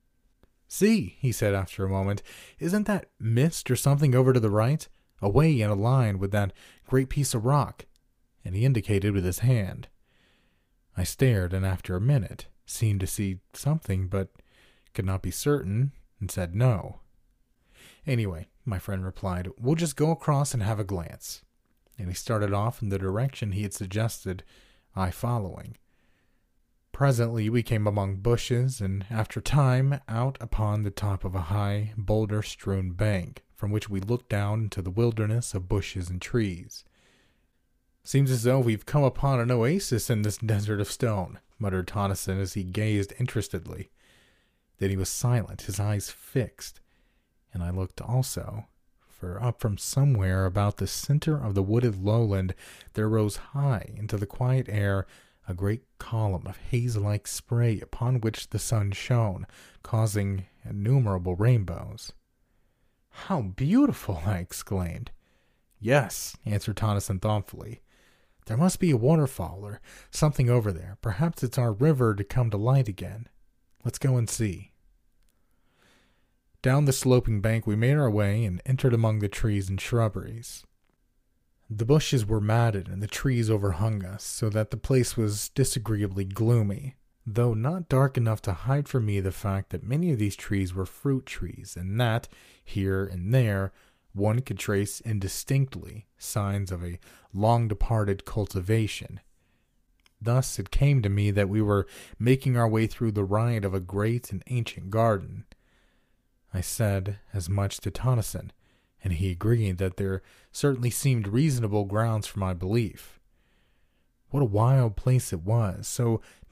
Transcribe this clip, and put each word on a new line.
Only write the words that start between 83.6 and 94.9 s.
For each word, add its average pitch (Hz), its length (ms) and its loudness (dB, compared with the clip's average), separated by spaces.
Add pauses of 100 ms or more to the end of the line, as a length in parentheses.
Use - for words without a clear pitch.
us, 95 180 -10
so - 280 -4
that 107 200 0
the 113 60 -4
place 127 400 2
was 104 320 0
disagreeably 104 760 0
gloomy, 110 720 0 (300)
though 117 280 2
not 156 340 -2
dark 135 280 4
enough 113 260 0
to 98 100 -2
hide 135 360 0
from 113 180 0
me 101 140 0
the 92 120 0
fact 98 380 -4
that 87 120 -6
many 156 300 0
of 117 60 0
these 104 180 0
trees 95 380 -2
were 95 120 -2
fruit 135 400 -2
trees, - 500 -10
and 95 240 -2
that, 117 280 0 (340)
here 95 440 0
and 92 260 -4
there, 104 400 2 (400)
one 107 300 0
could 98 160 -8
trace 101 420 -2